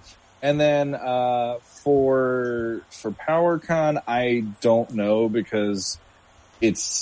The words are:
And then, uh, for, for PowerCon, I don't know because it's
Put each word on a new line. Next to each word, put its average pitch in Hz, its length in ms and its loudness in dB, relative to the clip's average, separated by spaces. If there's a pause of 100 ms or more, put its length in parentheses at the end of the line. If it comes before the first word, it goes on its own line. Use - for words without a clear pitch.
(420)
And 147 180 0
then, 143 360 2
uh, 123 640 -2
for, 127 1300 0
for - 220 -10
PowerCon, 160 960 0
I 120 360 0 (160)
don't 117 320 2
know 107 360 2
because 104 680 -2 (640)
it's 107 220 0 (200)